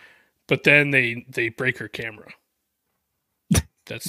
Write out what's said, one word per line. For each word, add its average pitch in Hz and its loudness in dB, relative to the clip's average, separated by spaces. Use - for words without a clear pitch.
but 139 -2
then 147 4
they, 120 0
they 120 -4
break 127 -4
her 110 -10
camera. - -14
That's 113 -12